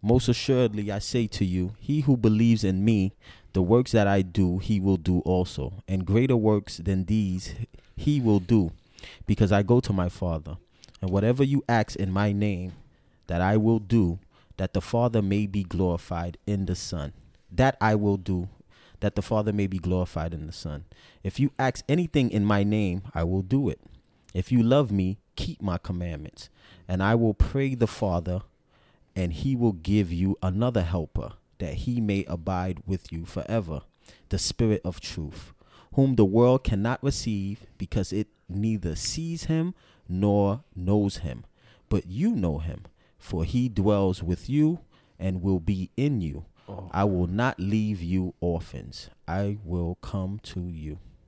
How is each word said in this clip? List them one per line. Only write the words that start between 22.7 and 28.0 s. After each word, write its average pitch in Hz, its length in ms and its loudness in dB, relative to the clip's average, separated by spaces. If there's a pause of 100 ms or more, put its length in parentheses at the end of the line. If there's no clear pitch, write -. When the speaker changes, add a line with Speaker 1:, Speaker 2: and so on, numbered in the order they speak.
Speaker 1:
I 82 100 0
will 92 180 0
do 127 260 0
it. - 120 -6 (520)
If - 180 -4
you 123 120 4
love 127 300 4
me, 95 260 0 (180)
keep 113 240 -6
my 90 160 -2
commandments. 85 720 -8 (400)
And 92 140 0
I 104 140 2
will 113 180 2
pray 139 400 0
the 120 140 2
Father, 90 540 -2 (760)